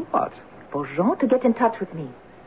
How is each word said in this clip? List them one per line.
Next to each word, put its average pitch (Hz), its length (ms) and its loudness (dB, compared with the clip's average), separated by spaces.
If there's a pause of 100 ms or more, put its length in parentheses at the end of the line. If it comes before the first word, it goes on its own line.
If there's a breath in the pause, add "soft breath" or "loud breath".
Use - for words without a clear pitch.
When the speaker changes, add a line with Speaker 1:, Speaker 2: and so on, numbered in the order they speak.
(100)
Speaker 1:
what? - 220 0 (400)
Speaker 2:
For 143 140 -4 (100)
Jean 214 220 2
to 269 80 2
get 247 180 4
in 233 100 4
touch 226 260 2
with 190 140 -6
me. 151 140 -8 (380)